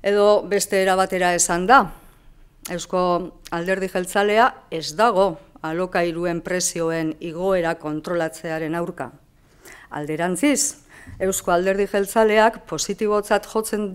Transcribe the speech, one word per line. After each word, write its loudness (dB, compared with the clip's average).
Edo 4
beste 0
era 2
batera 2
esanda, 4
Eusko -2
Alderdi -2
Jeltzalea 0
ez -6
dago 2
alokairuen -2
prezioen -2
igoera -2
kontrolatzearen -4
aurka. -6
Alderantziz, -2
Eusko 0
Alderdi 0
Jeltzaleak 2
positibotzat -2
jotzen -4